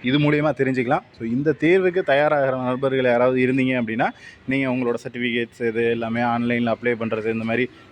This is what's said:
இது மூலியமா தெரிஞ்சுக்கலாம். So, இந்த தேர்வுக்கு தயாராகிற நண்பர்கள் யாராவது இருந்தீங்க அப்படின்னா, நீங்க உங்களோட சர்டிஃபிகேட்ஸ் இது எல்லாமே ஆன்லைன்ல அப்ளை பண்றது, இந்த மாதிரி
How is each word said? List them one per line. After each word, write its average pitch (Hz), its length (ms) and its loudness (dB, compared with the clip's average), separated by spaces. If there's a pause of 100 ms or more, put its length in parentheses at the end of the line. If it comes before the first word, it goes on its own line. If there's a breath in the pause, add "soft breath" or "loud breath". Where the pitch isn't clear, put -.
இது 127 160 0
மூலியமா 147 320 2
தெரிஞ்சுக்கலாம். 131 520 0 (160)
So, 117 100 -6
இந்த 143 320 0
தேர்வுக்கு 185 460 2
தயாராகிற 139 580 2
நண்பர்கள் 131 400 0
யாராவது 127 360 4
இருந்தீங்க 127 420 2
அப்படின்னா, 113 260 -2 (400 loud breath)
நீங்க 135 220 0
உங்களோட 123 240 -2
சர்டிஃபிகேட்ஸ் 120 760 -4
இது 117 220 0
எல்லாமே 117 300 -2
ஆன்லைன்ல 120 520 0
அப்ளை 120 220 0
பண்றது, 113 380 -2
இந்த 113 120 -4
மாதிரி 117 260 -2 (220 loud breath)